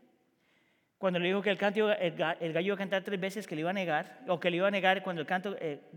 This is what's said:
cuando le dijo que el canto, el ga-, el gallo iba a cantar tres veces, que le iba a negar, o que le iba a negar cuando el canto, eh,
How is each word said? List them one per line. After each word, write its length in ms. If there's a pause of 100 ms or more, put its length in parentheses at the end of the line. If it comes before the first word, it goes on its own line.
(960)
cuando 220
le 100
dijo 140
que 80
el 80
canto, 340
el 240
ga-, 240
el 140
gallo 140
iba 80
a 20
cantar 260
tres 160
veces, 260
que 80
le 60
iba 100
a 40
negar, 540
o 120
que 100
le 60
iba 120
a 20
negar 320
cuando 180
el 80
canto, 320
eh, 220 (140)